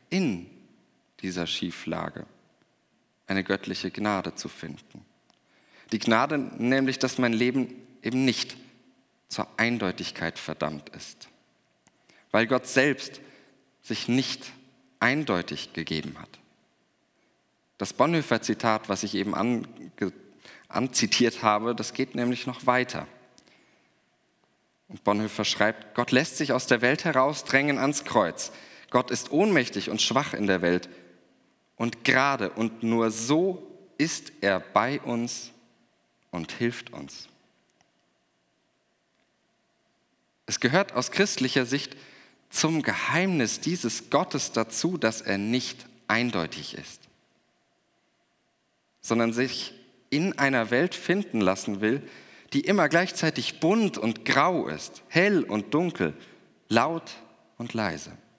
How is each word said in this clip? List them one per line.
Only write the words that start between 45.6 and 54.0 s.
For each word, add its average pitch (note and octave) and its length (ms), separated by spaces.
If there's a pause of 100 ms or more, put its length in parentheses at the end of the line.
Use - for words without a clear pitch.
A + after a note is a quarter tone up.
eindeutig G#2 680
ist, - 260 (2000)
sondern A#2 320
sich C3 400 (380)
in E3 280
einer B2+ 320
Welt C#3 240
finden F#3 460
lassen G2 400
will, A#2 280 (440)
die C#3 80
immer F#3 280
gleichzeitig E3 680
bunt F#3+ 400
und A2 260